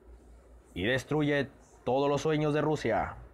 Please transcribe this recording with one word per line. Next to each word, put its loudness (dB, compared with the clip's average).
Y -4
destruye 0
todos 0
los 0
sueños 0
de 2
Rusia. 0